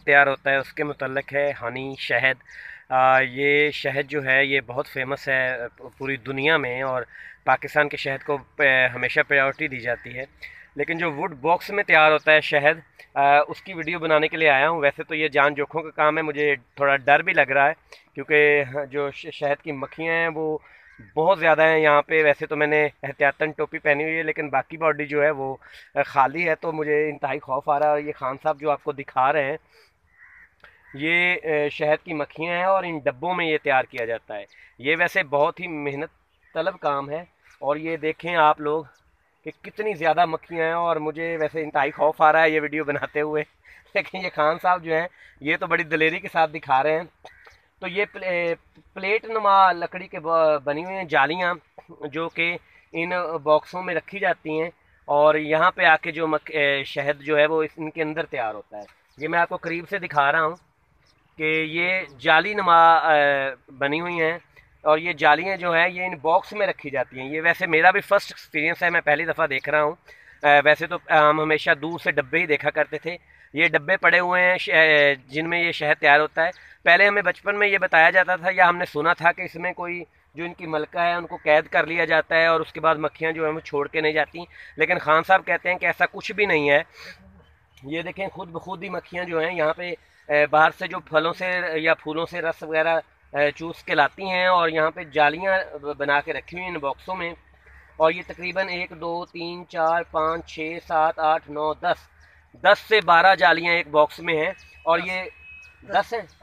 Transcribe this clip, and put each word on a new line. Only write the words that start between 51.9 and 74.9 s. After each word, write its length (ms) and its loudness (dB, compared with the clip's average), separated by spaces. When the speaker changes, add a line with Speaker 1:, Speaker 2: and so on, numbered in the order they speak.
Speaker 1:
जो 220 -8
कि 320 -4
इन 160 -6
बॉक्सों 400 0
में 140 -6
रखी 240 -8
जाती 380 -4
हैं 140 -4
और 300 4
यहाँ 400 2
पे 80 2
आके 260 4
जो 160 -4
मक-, 240 -4
ए, 360 0
शहद 280 -4
जो 220 -2
है 80 6
वो 180 0
इस-, 160 -8
इनके 220 -8
अंदर 220 -4
तैयार 320 -6
होता 220 -18
है। 80 -14
ये 80 -6
मैं 120 0
आपको 180 0
करीब 280 -8
से 140 -8
दिखा 300 0
रहा 120 2
हूँ 140 -2
कि 260 -2
ये 280 -2
जाली 340 2
नुमा, 400 6
अ, 600 2
बनी 280 -4
हुई 160 -6
हैं 260 -2
और 140 4
ये 140 -4
जालियाँ 440 2
जो 160 -2
हैं 160 2
ये 160 -8
इन 180 -8
box 300 0
में 140 -2
रखी 220 -8
जाती 300 -6
हैं। 120 -10
ये 100 -6
वैसे 260 0
मेरा 240 4
भी 100 -2
first 300 0
experience 520 -6
है, 60 0
मैं 120 0
पहली 240 0
दफ़ा 220 -2
देख 220 -6
रहा 120 2
हूँ। 160 -2
अ, 20 4
वैसे 400 6
तो 140 -8
हम 300 6
हमेशा 320 0
दूर 260 -4
से 120 -2
डब्बे 280 -2
ही 80 -2
देखा 220 -2
करते 360 -4
थे। 140 -8
ये 140 2
डब्बे 280 0
पड़े 220 4
हुए 220 0
हैं 160 2
श-, 120 -8
अ, 440 4